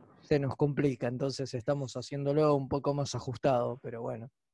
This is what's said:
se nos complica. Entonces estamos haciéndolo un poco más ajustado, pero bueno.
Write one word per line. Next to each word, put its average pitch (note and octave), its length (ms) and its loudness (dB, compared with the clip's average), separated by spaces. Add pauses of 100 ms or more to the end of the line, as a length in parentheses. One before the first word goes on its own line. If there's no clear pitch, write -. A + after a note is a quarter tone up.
(220)
se D3+ 160 2
nos C#3 160 0
complica. C#3 540 2
Entonces B2+ 460 -4
estamos C3+ 420 -2
haciéndolo C#3+ 580 2
un C3+ 140 0
poco C#3+ 260 0
más C#3 220 -2
ajustado, A#2+ 680 0
pero A#2 180 -10
bueno. A#2+ 300 -8 (220)